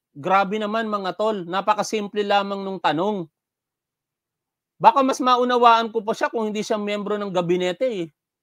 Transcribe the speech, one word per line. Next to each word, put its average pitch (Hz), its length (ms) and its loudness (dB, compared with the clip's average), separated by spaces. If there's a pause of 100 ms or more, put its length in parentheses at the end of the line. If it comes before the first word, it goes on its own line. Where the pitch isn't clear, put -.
(140)
grabe 190 440 0
naman 214 320 -4
mga 196 240 -4
tol, 208 320 -2
napakasimple 202 800 -2
lamang 202 400 0
nung 190 160 -8
tanong. 170 480 -2 (1500)
Baka 247 240 6
mas 269 160 0
maunawaan 240 720 4
ko 226 80 -4
pa 214 160 -4
siya - 160 -2
kung 220 160 -2
hindi 208 160 -4
siya 214 160 -2
miyembro 208 400 -4
ng 202 100 -8
gabinete 180 560 0
eh. 190 200 -4 (360)